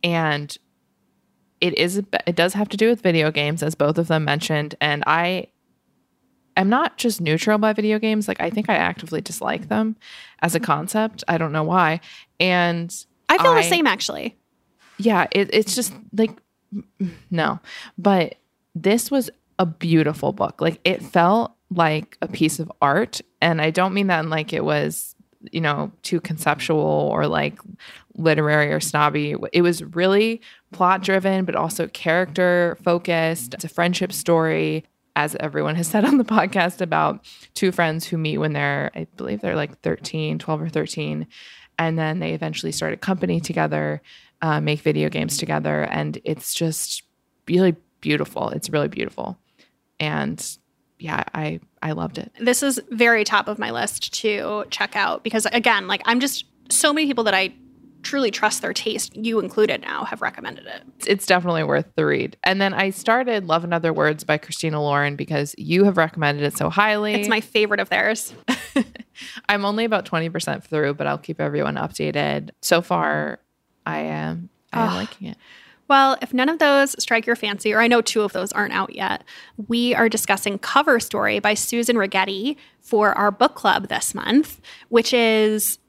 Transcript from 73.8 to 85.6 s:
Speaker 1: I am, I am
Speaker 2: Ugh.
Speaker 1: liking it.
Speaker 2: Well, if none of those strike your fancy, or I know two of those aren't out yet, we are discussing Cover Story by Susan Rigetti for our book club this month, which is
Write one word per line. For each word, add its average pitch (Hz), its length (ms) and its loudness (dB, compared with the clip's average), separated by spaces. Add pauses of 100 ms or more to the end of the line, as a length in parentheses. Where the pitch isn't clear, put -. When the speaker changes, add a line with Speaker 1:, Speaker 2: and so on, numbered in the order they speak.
Speaker 1:
I 156 180 -6
am, 156 480 -8 (220)
I 226 120 0
am 202 60 0
Speaker 2:
Ugh. 175 60 -4
Speaker 1:
liking 190 340 -10
it. - 80 -14 (500)
Speaker 2:
Well, 269 340 6
if - 120 -8
none 262 160 2
of 320 100 -2
those 277 420 4
strike 226 240 0
your 233 120 0
fancy, 208 360 -2
or 220 60 4
I 233 80 6
know 233 140 6
two 226 200 0
of 202 120 -2
those 190 180 -4
aren't - 220 -2
out 190 200 -2
yet, 196 300 -6 (440)
we 240 280 2
are 226 140 4
discussing 202 500 -2
Cover 277 400 2
Story - 400 -2
by 208 140 2
Susan 233 420 0
Rigetti 196 640 -2 (240)
for 208 320 2
our 202 180 2
book 254 240 2
club 196 320 0
this - 260 -4
month, 247 460 0 (300)
which 233 240 2
is 220 760 2